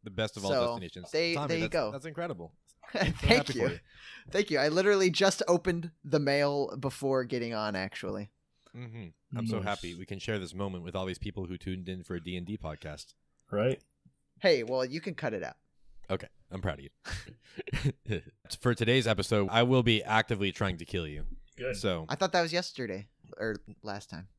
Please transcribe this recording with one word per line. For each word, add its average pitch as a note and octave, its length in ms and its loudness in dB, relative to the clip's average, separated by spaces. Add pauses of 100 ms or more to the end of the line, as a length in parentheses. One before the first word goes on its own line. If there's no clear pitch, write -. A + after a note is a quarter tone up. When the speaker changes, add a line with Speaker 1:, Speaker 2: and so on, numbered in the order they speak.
Speaker 1:
The G#3+ 60 -10
best A2 260 -2
of G2 100 -4
all G2 60 4
Speaker 2:
So, B2+ 140 4
Speaker 1:
destinations. F#2 460 -6
Speaker 2:
they, E3+ 240 2
Speaker 1:
Tommy, D3 140 -2
Speaker 2:
there E3 80 0
you E3 80 0
Speaker 1:
that's, - 80 -4
Speaker 2:
go. C3 180 0
Speaker 1:
that's C#3 160 -10
incredible. D3 460 -8 (200)
Speaker 2:
<laughs> - 180 -20
Thank F3 280 0
Speaker 1:
So - 80 2
happy - 260 6
Speaker 2:
you. A#2+ 140 2
Speaker 1:
for C3+ 60 2
you. - 60 -10 (520)
Speaker 2:
Thank G#3 180 2
you. D3+ 80 2
I C#3 120 4
literally F#3+ 420 6
just F#3+ 360 4
opened E3+ 440 2 (120)
the D3 160 2
mail C#3+ 600 2
before C3+ 440 0
getting A#2 300 -2
on, G#2+ 220 0
actually. G2+ 560 -4 (440)
Speaker 1:
Mm-hmm. A#2 600 -10
I'm A#2 80 -2
so A2+ 140 0
Speaker 3:
Nice. F#2+ 80 -4
Speaker 1:
happy F#2+ 260 -4
we F2+ 140 -10
can G2+ 100 -6
share G#2+ 220 -2
this F#2 160 -8
moment F#2 280 -4
with E2+ 120 -8
all F#2+ 100 -2
these F#2 140 -4
people G2 260 -6
who F2 100 -6
tuned F#2 320 -6
in F#2 160 -8
for F#2 120 -6
a F2 40 -2
D F2 160 -6
and F2 120 -6
D G#2 100 -4
podcast. D2+ 560 -10 (380)
Speaker 3:
Right? A2 280 2 (600)
Speaker 2:
Hey, D3+ 240 4
well, B2+ 200 -2
you C3+ 180 -6
can F#3 120 -8
cut B2 220 -4
it F2+ 80 -4
out. B1+ 140 -10 (520)
Speaker 1:
Okay, F#2+ 180 -4 (240)
I'm F#2+ 100 -6
proud D#2+ 180 -4
of C#2 60 -16
you. - 40 -16 (800)
<laughs> - 20 -2 (880)
For B2 160 2
today's A#2 320 4
episode, G#2 440 2
I A2+ 120 6
will B2+ 200 6
be A2 200 4
actively G#2+ 480 2
trying F#2+ 260 0
to E2 80 -10
kill E2+ 220 -4
you. D2 180 -6 (320)
Speaker 3:
Good. B2 200 -4
Speaker 1:
So, F#2 320 0
Speaker 2:
I - 60 -2
thought F#3 180 0
that F3+ 80 6
was E3 120 0
yesterday G#2+ 540 -4 (300)
or A2 180 -2 (280)
last G2+ 260 -8
time. F2 180 -12 (120)